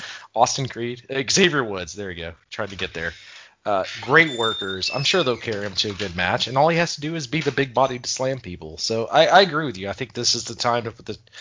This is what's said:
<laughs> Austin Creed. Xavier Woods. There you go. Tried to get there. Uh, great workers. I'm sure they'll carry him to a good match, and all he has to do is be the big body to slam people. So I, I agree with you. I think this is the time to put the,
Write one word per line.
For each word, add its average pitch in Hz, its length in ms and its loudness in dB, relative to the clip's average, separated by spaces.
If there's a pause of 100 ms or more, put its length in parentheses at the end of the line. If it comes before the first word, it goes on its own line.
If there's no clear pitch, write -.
(140)
<laughs> - 220 -16
Austin 123 320 4
Creed. 120 360 -6 (260)
Xavier 156 340 4
Woods. 95 300 -4
There 98 180 -6
you 82 120 -8
go. 82 100 -8 (160)
Tried 104 200 -4
to 98 60 -12
get 90 180 -4
there. 82 200 -4 (520)
Uh, 98 180 2 (180)
great 139 360 2
workers. 101 560 -2
I'm 139 100 -2
sure 175 200 2
they'll 123 140 0
carry 104 280 -4
him 98 100 -8
to 107 160 0
a - 20 -6
good 92 220 -6
match, 92 320 2
and 127 100 -2
all 151 120 6
he 165 80 2
has 170 180 0
to 147 60 -12
do 156 140 -4
is 151 120 -6
be 156 140 -2
the 143 100 0
big 131 220 0
body 127 260 2
to 120 100 -8
slam 131 300 -2
people. 82 380 -12
So 113 280 -2
I, 151 200 6
I 180 160 8
agree 160 240 2
with 110 120 -6
you. 98 120 -4
I 98 40 -4
think - 200 -8
this 120 220 0
is 113 100 -4
the 107 100 -8
time 120 300 0
to 113 60 -6
put - 140 -18
the, 104 120 -8 (240)